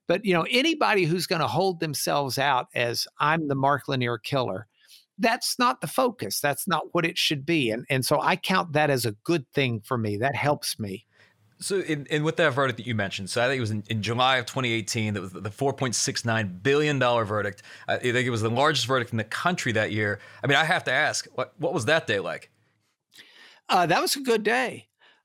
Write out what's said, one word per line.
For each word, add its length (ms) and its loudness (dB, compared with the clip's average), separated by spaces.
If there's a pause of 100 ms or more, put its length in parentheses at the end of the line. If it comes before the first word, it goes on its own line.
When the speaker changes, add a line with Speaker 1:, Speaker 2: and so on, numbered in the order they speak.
Speaker 1:
But, 160 0
you 120 2
know, 160 2
anybody 540 2
who's 200 0
gonna 220 0
hold 320 0
themselves 580 -2
out 380 2
as, 320 -2 (120)
"I'm 280 2
the 80 0
Mark 320 2
Lanier 320 0
killer," 480 -2 (500)
that's 400 -2
not 240 2
the 60 -4
focus. 520 -2
That's 280 -2
not 260 -2
what 140 0
it 100 -4
should 260 0
be. 280 2
And, 180 -4
and 160 2
so 160 2
I 140 2
count 380 -2
that 180 4
as 160 0
a 160 -4
good 280 -2
thing 300 0
for 160 -4
me. 200 -2
That 180 -2
helps 420 -2
me. 300 -8 (540)
Speaker 2:
So 200 -2
in, 240 -4
in 180 -2
with 140 0
that 160 4
verdict 240 0
that 100 -10
you 80 -2
mentioned, 340 -4
so 140 2
I 40 4
think 100 0
it 40 -2
was 100 -2
in, 180 -4
in 120 0
July 360 2
of 80 -2
twenty 260 -2
eighteen, 420 -2
that 80 -4
was 120 -10
the, 80 -12
the 100 -6
four 220 0
point 200 -2
six 300 -2
nine 400 -2
billion 360 2
dollar 260 2
verdict. 380 -4 (240)
I, 80 0
I 40 -4
think 260 0
it 40 0
was 120 0
the 80 0
largest 380 2
verdict 240 0
in 60 -2
the 80 -2
country 480 -2
that 180 0
year. 280 -2 (220)
I 60 4
mean, 100 6
I 60 4
have 220 0
to 80 -2
ask, 420 0
what, 220 -4
what 160 -2
was 120 -2
that 220 2
day 140 0
like? 280 -8 (1160)
Speaker 1:
Uh, 200 4
that 140 4
was 140 0
a 60 -8
good 220 0
day. 440 -2 (380)